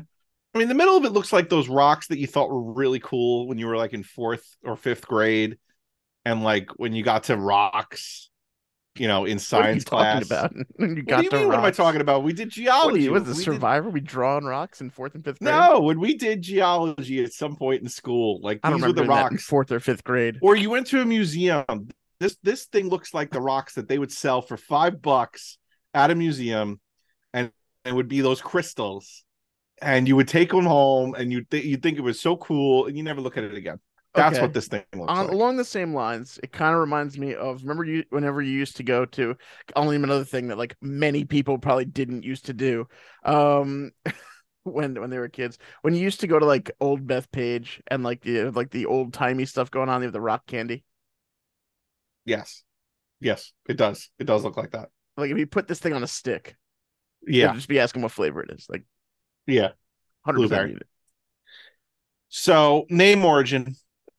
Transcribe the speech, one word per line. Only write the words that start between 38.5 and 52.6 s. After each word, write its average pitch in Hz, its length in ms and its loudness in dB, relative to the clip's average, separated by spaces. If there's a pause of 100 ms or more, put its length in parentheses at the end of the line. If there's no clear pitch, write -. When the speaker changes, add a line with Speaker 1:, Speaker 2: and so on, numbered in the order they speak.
Speaker 2:
used 135 260 -4
to 131 60 -10
go 123 220 0
to, 123 300 -4 (400)
I'll 147 140 2
name 147 140 0
another 139 200 0
thing 127 240 -6
that, 104 100 -8
like, 120 240 -8
many 143 440 -2
people 139 340 0
probably 131 260 0
didn't 123 380 -6
used 131 240 -10
to 135 60 -8
do, 117 340 -2 (360)
um, 143 680 2 (140)
<laughs> - 580 -16
when, 139 360 -6
when 123 120 -8
they 127 80 -8
were 123 100 -8
kids. 123 280 -10 (260)
When 160 100 2
you 170 80 0
used 196 200 -2
to 202 60 -4
go 160 120 4
to, 151 60 4
like, 139 340 2
old 139 280 0
Bethpage 123 800 -4
and, 131 160 -4
like, 120 180 -6
the, 117 280 -2
like, 120 220 -4
the 127 160 -4
old-timey 127 580 -2
stuff 127 260 -4
going 131 180 -2
on, 127 120 0
they 123 60 -4
have 110 60 -10
the 107 80 -6
rock 110 260 -4
candy. 117 360 -8 (1400)
Speaker 1:
Yes. - 380 -6 (560)